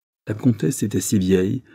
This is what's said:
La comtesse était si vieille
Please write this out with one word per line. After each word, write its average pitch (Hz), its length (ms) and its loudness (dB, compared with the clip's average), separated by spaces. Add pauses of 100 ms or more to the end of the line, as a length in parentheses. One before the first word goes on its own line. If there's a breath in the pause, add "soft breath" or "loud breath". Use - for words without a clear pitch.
(280)
La 110 60 -6
comtesse 120 500 0
était 101 180 -2
si - 180 0
vieille 95 420 2 (140 loud breath)